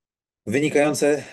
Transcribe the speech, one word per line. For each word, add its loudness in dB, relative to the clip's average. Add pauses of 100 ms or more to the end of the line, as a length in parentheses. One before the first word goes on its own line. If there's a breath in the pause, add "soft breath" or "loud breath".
(460)
wynikające 0